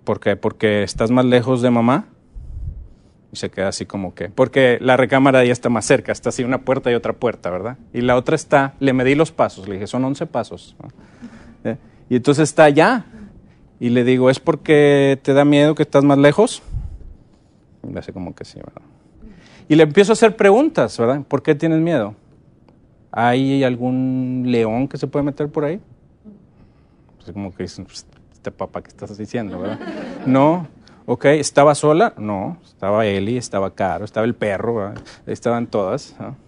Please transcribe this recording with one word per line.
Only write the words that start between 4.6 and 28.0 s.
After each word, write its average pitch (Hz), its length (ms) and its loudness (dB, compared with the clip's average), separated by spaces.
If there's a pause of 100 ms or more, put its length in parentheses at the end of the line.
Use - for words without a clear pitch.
la 127 160 2
recámara 131 480 4
ya 123 80 4
está 120 160 -2
más 117 180 0
cerca, 123 260 0
está - 180 -4
así 127 140 -6
una 123 160 -4
puerta 127 320 -2
y - 20 2
otra 113 200 -4
puerta, - 360 -6
¿verdad? 98 300 -8 (120)
Y 120 100 -6
la 123 140 2
otra 127 200 0
está, 139 440 0
le 135 140 0
medí 131 220 2
los 156 160 0
pasos, 101 360 -4
le 104 60 -8
dije, 98 140 -10
"Son 127 180 -4
once 147 220 -6
pasos", - 520 -10
¿no? - 100 -18 (800)
¿Eh? 113 60 -8 (340)
Y 123 60 2
entonces 143 320 2
está 156 160 6
allá. 165 420 2 (720)
Y 120 100 -4
le 120 140 2
digo, 127 260 2
"¿Es 127 100 0
porque 143 840 2
te 139 100 0
da 143 120 4
miedo 147 280 4
que 151 80 -2
estás 139 220 2
más 143 160 4
lejos?". 147 420 4 (1200)
Y - 60 -14
me 87 140 -10
hace - 120 -16
como 87 220 -12
que - 100 -16
sí, - 140 -20
¿verdad? - 240 -20 (840)
Y 156 100 2
le 160 60 8
empiezo 180 280 4
a - 20 4
hacer 220 220 4
preguntas, 202 640 2
¿verdad? 127 280 0
"¿Por 139 140 -2
qué 156 140 0
tienes 160 260 0
miedo? 131 320 -2 (1000)
¿Hay 135 520 0
algún 127 840 -2
león 117 420 0
que - 100 -12
se 143 100 -6
puede 143 180 -4
meter 147 240 -6
por 151 160 -4
ahí?". 170 160 -6 (1400)
Así - 140 -18
como 98 180 -10
que - 120 -10
dicen, - 220 -14
"Pues, - 200 -20 (260)